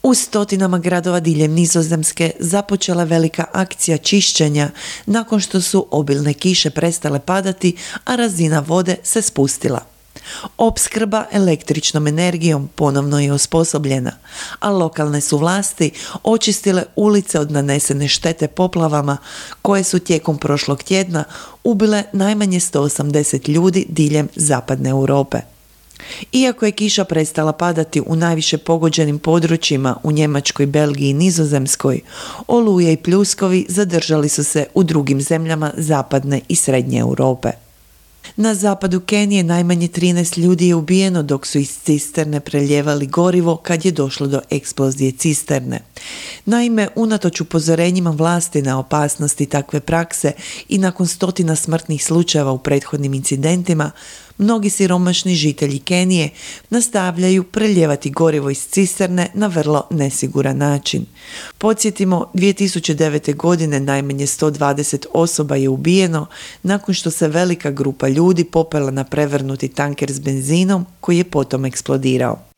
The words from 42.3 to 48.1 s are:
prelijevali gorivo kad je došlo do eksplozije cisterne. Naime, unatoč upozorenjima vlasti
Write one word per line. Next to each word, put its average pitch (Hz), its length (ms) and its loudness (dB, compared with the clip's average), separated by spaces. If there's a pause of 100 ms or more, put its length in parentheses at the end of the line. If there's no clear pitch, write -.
prelijevali 143 680 0
gorivo 170 500 2
kad 165 280 -4
je 185 60 4
došlo 139 360 -2
do 135 220 -2
eksplozije 135 600 -2
cisterne. 131 720 -2 (640)
Naime, 233 500 2
unatoč 214 460 0
upozorenjima 170 680 2
vlasti 165 520 0